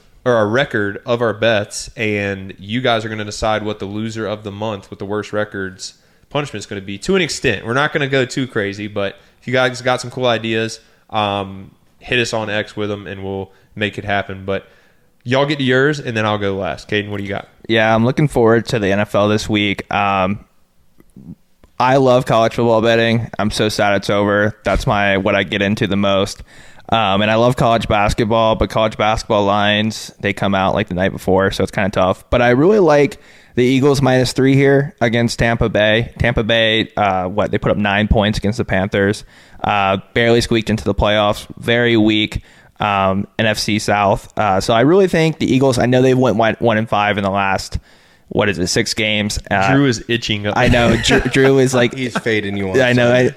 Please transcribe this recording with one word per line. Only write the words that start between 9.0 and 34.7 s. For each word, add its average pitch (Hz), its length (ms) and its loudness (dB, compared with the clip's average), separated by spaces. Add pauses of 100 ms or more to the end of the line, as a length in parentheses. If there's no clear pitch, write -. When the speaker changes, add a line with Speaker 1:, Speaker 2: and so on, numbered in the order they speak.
Speaker 1:
if - 60 -20
you 123 60 -8
guys 127 300 0
got 127 180 0
some 123 100 -12
cool 127 160 -4
ideas, 113 540 -2 (300)
um, 101 600 -4 (300)
hit - 180 -4
us 117 140 -2
on 110 180 -4
X 104 260 -6
with 104 120 -4
them, 104 180 -8
and 98 160 -12
we'll 98 300 -8 (240)
make 104 220 -4
it 95 60 -8
happen. 98 400 -6
But 98 220 -6 (560)
y'all 131 240 0
get 147 120 -4
to 135 60 -2
yours, 139 360 2
and 120 160 -6
then 110 100 0
I'll 107 120 0
go 98 180 -4
last. 90 320 -6
Caden, 104 220 -2
what 101 80 -8
do 101 40 -8
you 98 60 -10
got? - 180 -8 (220)
Speaker 2:
Yeah, 110 260 2
I'm 113 100 2
looking 143 220 2
forward 117 400 2
to 120 140 -2
the 98 80 0
N 98 100 0
F 104 160 -2
L 104 140 2
this 107 200 0
week. 104 460 -2
Um, 98 500 0 (1300)
I 127 200 4
love 127 280 4
college 113 280 2
football 117 280 2
betting. 113 560 2
I'm 104 140 -2
so 110 160 0
sad 104 260 0
it's 101 160 -2
over. 104 540 0
That's 98 240 0
my, 101 300 2
what 98 180 0
I 101 80 0
get 101 180 -4
into 104 240 0
the 95 100 -2
most. 98 460 0 (460)
Um, 101 320 2
and 107 100 0
I 110 40 2
love 120 220 2
college 113 320 0
basketball, 110 680 2
but 104 160 -2
college 110 260 -2
basketball 110 480 0
lines, 104 760 0
they 101 120 -2
come 98 220 -2
out, 95 180 2
like, 104 140 0
the 90 80 -8
night 92 160 0
before, 95 400 0
so - 140 -4
it's - 80 -4
kinda 98 180 -2
tough. 95 400 -2
But - 100 2
I 120 100 4
really 165 280 4
like 147 420 4 (360)
the 127 80 4
Eagles 135 360 4
minus 127 320 2
three 135 220 4
here 139 460 4